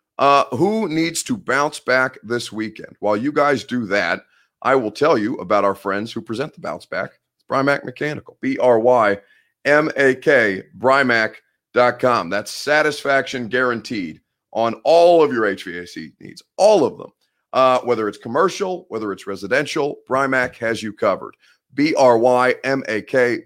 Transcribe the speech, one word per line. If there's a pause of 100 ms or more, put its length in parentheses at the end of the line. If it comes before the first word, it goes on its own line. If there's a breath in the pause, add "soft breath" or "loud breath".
(180)
uh,
who
needs
to
bounce
back
this
weekend?
While
you
guys
do
that, (400)
I
will
tell
you
about
our
friends
who
present
the
bounce
back. (240)
It's
Brymac
Mechanical,
B
R
Y (440 soft breath)
M
A
K, (120)
Brymac (380)
dot
com.
That's
satisfaction
guaranteed (300)
on
all
of
your
H
V
A
C
needs, (140)
all
of
them. (400)
Uh,
whether
it's
commercial,
whether
it's
residential,
Brymac
has
you
covered. (380 soft breath)
B
R
Y
M
A
K,